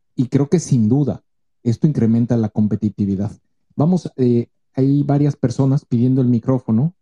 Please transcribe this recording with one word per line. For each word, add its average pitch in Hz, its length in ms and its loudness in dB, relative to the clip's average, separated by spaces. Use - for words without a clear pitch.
y 123 140 -2
creo 143 220 0
que 175 100 2
sin 117 280 0
duda 127 340 0
esto 120 240 -2
incrementa 117 500 0
la 107 140 -2
competitividad. 101 840 -2
Vamos, 165 420 -2
eh, 120 320 0
hay 139 280 2
varias 143 340 0
personas 135 500 -2
pidiendo 127 340 0
el 123 80 2
micrófono. 123 720 -2